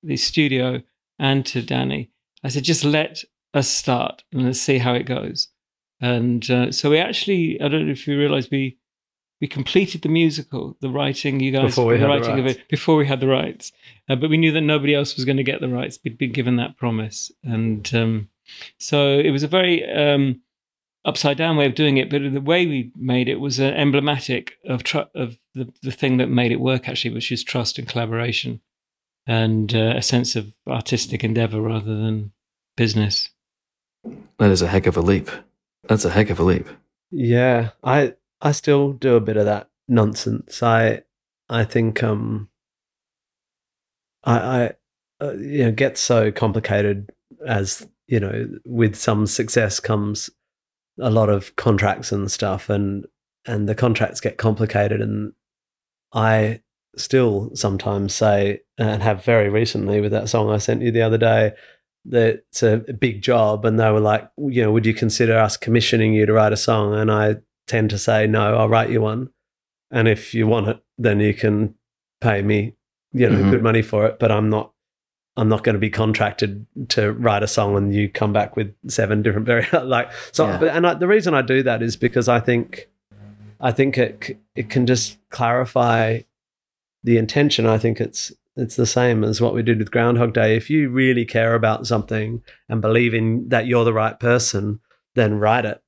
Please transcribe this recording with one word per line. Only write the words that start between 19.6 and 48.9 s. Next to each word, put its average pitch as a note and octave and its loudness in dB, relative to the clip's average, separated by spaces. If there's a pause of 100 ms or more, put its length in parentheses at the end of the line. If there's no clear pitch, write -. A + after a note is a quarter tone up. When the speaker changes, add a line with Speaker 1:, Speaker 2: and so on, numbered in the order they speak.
Speaker 1:
um, C#3+ 2 (640)
upside C#3+ 0
down D#3+ 0
way C#3+ 2
of B2+ 0
doing D3 2
it, C3 0
but C#3+ -2 (120)
the C#3 -4
way E3+ 2
we B2+ -4
made B2+ 0
it - -4
was, C3 -4
uh, C3+ 0
emblematic C#3 -2
of B2+ -4
tr-, - -4
of A#2 -8 (160)
the, B2+ -10 (100)
the B2+ -8
thing B2+ 0
that B2+ 2
made B2 0
it A#2+ -2
work, B2+ -2
actually, A#2+ -6
which A2+ -8
is A#2+ -6
trust - -6
and A#2+ -12
collaboration A#2 -6 (680)
and, A2 0
uh, A2+ 2
a B2+ -4
sense B2 -2
of G#2 -8 (140)
artistic - -4
endeavor A2 -2
rather A2 -4
than G#2+ -4 (420)
business. G#2 0 (1120)
Speaker 3:
That G#2 4
is F2+ 2
a F2 0
heck F#2 0
of F2 0
a E2+ 0
leap. F2+ 0 (580)
That's G#2+ 2
a F2+ 0
heck G#2 0
of E2+ -6
a E2 2
leap. F2+ 2 (440)
Speaker 2:
Yeah, A#2+ 2 (140)
I, C3 0 (260)
I D3 2
still C#3+ 0
do B2+ 2
a A#2 8
bit G#2+ -2
of G#2 4
that G#2 -2 (180)
nonsense. A2 0
I, A2+ 2 (440)
I A#2 0
think, A2+ 0
um, A2 -4 (1700)
I, A#2+ 2
I, B2 -2 (520)
uh, C#3 -6
you C#3 -2
know, A2+ 4
gets B2+ 0
so A2 2
complicated G#2 -2 (340)
as, G2+ -4 (200)
you A#2+ 0
know, A2 -6 (180)
with A#2 0